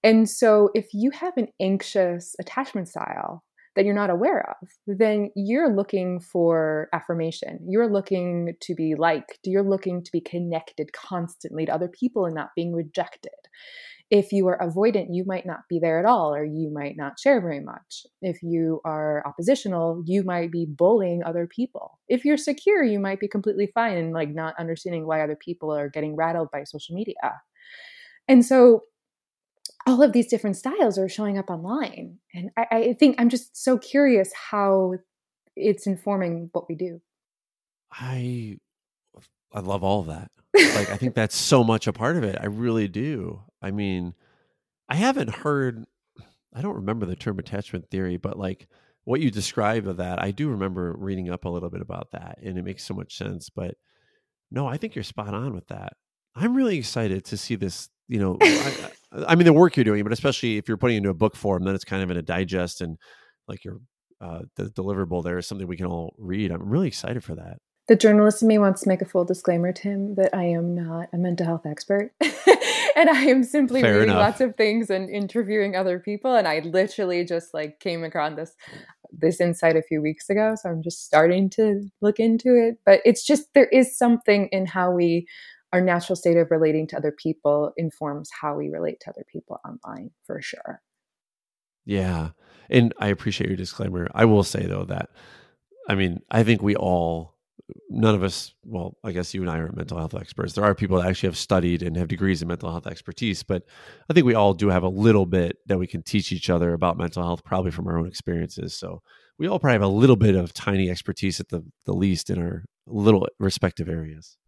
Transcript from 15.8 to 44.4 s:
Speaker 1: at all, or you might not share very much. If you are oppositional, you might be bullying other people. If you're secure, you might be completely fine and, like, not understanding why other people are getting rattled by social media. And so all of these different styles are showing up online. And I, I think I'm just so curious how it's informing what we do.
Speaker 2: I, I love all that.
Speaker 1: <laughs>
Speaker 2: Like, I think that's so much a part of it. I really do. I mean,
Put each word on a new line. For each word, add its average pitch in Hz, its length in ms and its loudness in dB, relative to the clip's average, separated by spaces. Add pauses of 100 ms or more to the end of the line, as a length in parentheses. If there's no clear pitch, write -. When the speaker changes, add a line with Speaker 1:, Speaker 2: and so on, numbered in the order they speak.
Speaker 1:
at 180 60 0
all, 185 280 2
or 147 100 -4
you 156 300 -6
might 147 240 -8
not 143 220 -10
share 269 200 4
very 160 200 -6
much. - 480 -18 (160)
If 180 180 -6
you 165 420 -2
are 151 420 -4
oppositional, 170 760 -2
you 190 200 0
might 175 280 -4
be 170 160 -4
bullying 175 560 2
other 170 220 -4
people. - 640 -10
If 247 180 0
you're 294 100 4
secure, 302 480 0
you 208 160 0
might 196 200 -4
be 208 80 -4
completely 202 400 -2
fine 220 300 -2
and, 165 140 -4
like, 160 180 -4
not 160 280 -6
understanding 165 480 -8
why 156 160 -2
other 151 140 -4
people 160 360 -8
are 147 180 -4
getting 151 260 -6
rattled 165 360 -2
by 143 120 -8
social 156 320 -14
media. 196 440 -8 (880)
And 254 160 8
so 247 380 8 (1080)
all 254 140 6
of 247 100 6
these 240 140 4
different 214 280 -2
styles 262 420 0
are 190 120 -2
showing 202 280 -4
up 196 120 -6
online. 180 720 -8 (140)
And 175 240 -10
I, 233 140 -2
I 226 220 2
think 262 260 6
I'm 240 100 4
just - 320 -6
so 254 160 2
curious 247 560 2
how 190 600 0 (640)
it's - 320 -2
informing 180 640 -4
what 175 160 -6
we 165 60 -6
do. 170 260 -8 (880)
Speaker 2:
I, 123 680 -8 (920)
I 104 80 -10
love 95 240 -4
all 98 200 0
that. 78 280 -12 (220)
Speaker 1:
<laughs> 349 220 6
Speaker 2:
Like, 101 140 -2
I 98 80 -6
think 127 160 -2
that's 110 220 -2
so 131 280 4
much 113 240 2
a 104 60 -2
part 139 240 -2
of 139 60 -2
it. 95 160 -4
I - 60 -8
really 110 420 -2
do. 98 540 -8 (200)
I 98 100 -8
mean, 95 420 -4 (760)